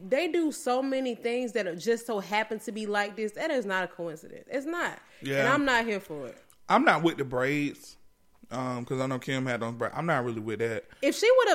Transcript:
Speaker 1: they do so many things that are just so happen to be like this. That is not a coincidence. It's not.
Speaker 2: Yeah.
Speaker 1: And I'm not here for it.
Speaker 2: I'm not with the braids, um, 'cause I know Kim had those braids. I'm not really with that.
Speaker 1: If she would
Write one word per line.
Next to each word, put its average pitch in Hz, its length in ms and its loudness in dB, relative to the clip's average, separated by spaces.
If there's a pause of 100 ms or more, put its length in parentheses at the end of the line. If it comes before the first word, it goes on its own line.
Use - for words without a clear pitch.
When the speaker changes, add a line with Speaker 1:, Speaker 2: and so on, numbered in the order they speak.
Speaker 1:
they 285 200 2
do 320 240 2
so 254 300 0
many 262 320 0
things 240 380 -4
that 208 160 0
are 170 80 -6
just 226 300 0
so 220 140 -2
happen 208 400 -2
to 233 120 -8
be 214 140 -6
like 208 300 0
this. 214 160 -4
That 320 200 -4
is 254 120 0
not 190 200 0
a - 40 -4
coincidence. - 600 -12
It's 269 160 -4
not. 330 320 -4 (220)
Speaker 2:
Yeah. 135 200 0
Speaker 1:
And - 80 4
I'm 285 160 4
not 240 200 2
here 208 160 -2
for 147 260 -10
it. - 100 -12 (320)
Speaker 2:
I'm 226 160 6
not 175 200 6
with 165 140 2
the 139 60 0
braids, 131 720 -2 (540)
um, 123 340 -4
'cause 131 160 -4
I 131 60 0
know 131 140 -2
Kim 131 260 -2
had 120 140 0
those 117 140 -4
braids. 117 220 -4
I'm 151 100 -2
not 143 180 2
really 113 160 -2
with 107 180 -4
that. 113 260 -2 (180)
Speaker 1:
If 277 140 2
she 427 120 4 (100)
would 480 160 6